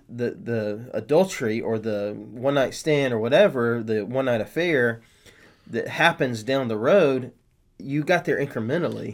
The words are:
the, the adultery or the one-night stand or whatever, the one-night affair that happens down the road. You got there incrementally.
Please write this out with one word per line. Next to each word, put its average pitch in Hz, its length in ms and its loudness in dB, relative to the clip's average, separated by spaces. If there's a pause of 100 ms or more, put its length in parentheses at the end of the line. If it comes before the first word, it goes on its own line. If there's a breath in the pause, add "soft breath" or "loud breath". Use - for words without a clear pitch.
the, 120 220 -4
the 110 640 -4
adultery 131 680 0
or 113 180 -2
the 104 380 -4
one-night 120 560 -2
stand 143 400 0
or 113 60 0
whatever, 120 640 4
the 110 240 -2
one-night 123 340 0
affair 123 640 0 (640 soft breath)
that - 220 -4
happens 151 540 0
down 131 260 -2
the 110 100 -2
road. 135 540 2 (440)
You 139 260 -4
got 175 220 2
there 139 180 0
incrementally. 113 720 -4